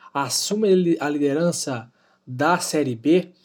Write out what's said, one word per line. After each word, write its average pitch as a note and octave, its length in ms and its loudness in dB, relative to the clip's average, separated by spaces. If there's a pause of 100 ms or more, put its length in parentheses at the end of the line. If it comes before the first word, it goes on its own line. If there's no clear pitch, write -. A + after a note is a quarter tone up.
(140)
assume G3 540 -2
a F#3+ 80 4
li-, E3+ 240 2
a C#3+ 80 -2
liderança D3 840 -2 (380)
da D3 320 0
Série C3+ 380 -2
B, E3+ 340 2 (140)